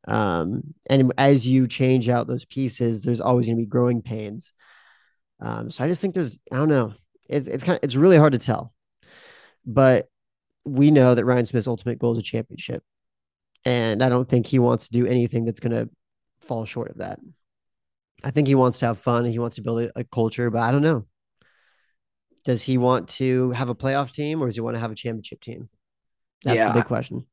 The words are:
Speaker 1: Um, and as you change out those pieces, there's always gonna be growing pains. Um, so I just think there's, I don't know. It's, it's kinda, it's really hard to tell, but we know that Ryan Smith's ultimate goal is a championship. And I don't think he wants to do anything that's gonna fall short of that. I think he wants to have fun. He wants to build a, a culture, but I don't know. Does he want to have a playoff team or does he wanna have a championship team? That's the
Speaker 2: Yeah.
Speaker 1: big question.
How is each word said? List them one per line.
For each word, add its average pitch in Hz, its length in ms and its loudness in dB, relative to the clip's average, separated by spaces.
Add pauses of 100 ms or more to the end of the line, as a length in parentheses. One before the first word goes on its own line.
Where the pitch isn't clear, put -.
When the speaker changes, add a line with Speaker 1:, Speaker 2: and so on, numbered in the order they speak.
Speaker 1:
Um, 98 680 -2 (160)
and 131 280 4
as 135 300 4
you 127 220 2
change 127 400 0
out 123 180 0
those 123 160 -6
pieces, 117 600 -4
there's 120 180 -2
always 123 260 2
gonna 117 100 0
be 113 80 -2
growing 120 360 0
pains. 110 500 -12 (880)
Um, 113 320 -8
so 127 140 -6
I - 20 0
just 175 140 -2
think 185 120 -4
there's, 165 240 -4 (140)
I 127 60 -4
don't 151 100 2
know. 123 260 2 (360)
It's, 135 180 -4
it's - 160 -6
kinda, 175 180 0
it's 127 140 -4
really 170 220 8
hard 147 160 8
to 120 60 0
tell, - 340 -6 (920)
but 131 440 4 (560)
we 143 260 4
know 127 240 8
that 113 80 0
Ryan 123 220 2
Smith's 117 220 -2
ultimate 120 320 -6
goal 120 120 0
is 117 60 -2
a 113 60 -6
championship. - 600 -10 (800)
And 117 400 0
I 127 60 2
don't 123 180 0
think 120 200 2
he 131 120 2
wants 120 300 0
to - 40 -10
do 120 120 2
anything 120 400 -2
that's 113 160 -6
gonna 117 260 -4 (540)
fall 113 240 -8
short - 260 -10
of - 60 -20
that. - 220 -12 (1040)
I 139 60 -6
think 143 160 2
he 135 80 4
wants 127 240 4
to 123 80 0
have 113 120 -4
fun. 120 260 0
He 117 140 -4
wants 117 160 -6
to 110 60 -14
build 113 200 -4
a, 120 180 -8
a 120 40 -8
culture, 120 460 -2
but 113 100 -2
I 117 120 2
don't 143 100 2
know. 151 240 0 (1400)
Does 123 180 0
he 131 160 0
want 123 320 2
to 127 420 -2
have 123 180 -4
a 120 60 -4
playoff 135 360 -4
team 151 300 -6
or 131 60 -2
does 104 80 -6
he 117 60 -8
wanna 117 180 -6
have 113 120 -6
a 104 40 -12
championship 113 440 -10
team? 120 300 -18 (720)
That's 117 160 0
the 110 80 4
Speaker 2:
Yeah. 104 60 -2
Speaker 1:
big 113 120 2
question. 123 480 -8